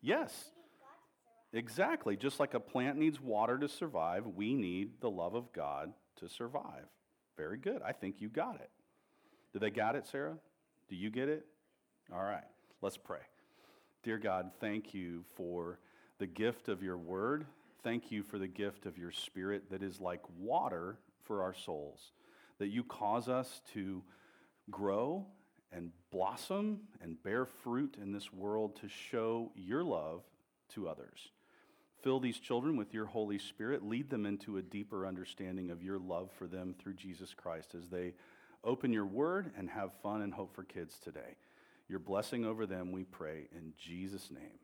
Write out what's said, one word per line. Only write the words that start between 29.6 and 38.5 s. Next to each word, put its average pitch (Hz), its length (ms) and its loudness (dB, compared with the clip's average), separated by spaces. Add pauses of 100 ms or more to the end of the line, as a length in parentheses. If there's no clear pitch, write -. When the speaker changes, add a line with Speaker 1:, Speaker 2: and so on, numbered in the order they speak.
Speaker 1:
love 85 380 0 (520)
to 95 140 -2
others. - 420 -10 (720)
Fill 135 160 6
these 123 220 2
children 131 360 4
with 104 160 0
your 110 140 0
Holy 104 320 2
Spirit. 107 480 -2
Lead 127 240 0
them 110 160 2
into 104 320 0
a 92 40 0
deeper 101 440 -2
understanding 92 640 -4
of 85 120 -6
your 95 180 0
love 92 360 -2
for 90 120 -6
them 92 300 -4
through 98 160 -6
Jesus 92 380 -10
Christ 82 440 -6
as 87 120 -10
they 90 260 -2 (500)